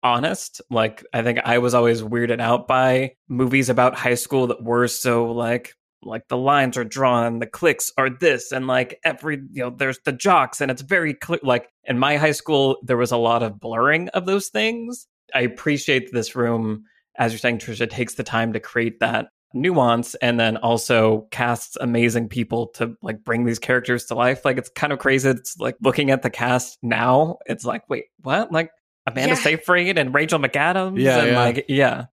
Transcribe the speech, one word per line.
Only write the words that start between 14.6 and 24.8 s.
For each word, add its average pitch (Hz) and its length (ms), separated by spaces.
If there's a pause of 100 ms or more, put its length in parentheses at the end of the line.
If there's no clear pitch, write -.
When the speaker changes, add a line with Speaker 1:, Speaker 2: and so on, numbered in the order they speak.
Speaker 1:
I 127 80
appreciate 135 720
this 113 220
room, 113 480 (340)
as 117 140
you're 113 80
saying, 120 180
Trisha, 113 320
takes 123 240
the 131 100
time 117 300
to 110 60
create 117 400
that 113 300 (260)
nuance 127 600
and 120 240
then 113 180
also 113 760
casts - 500
amazing 117 480
people 117 460
to, 113 260
like, 110 220
bring 120 220
these 117 120
characters 123 480
to - 80
life. 123 320
Like, 131 140
it's - 100
kind 147 240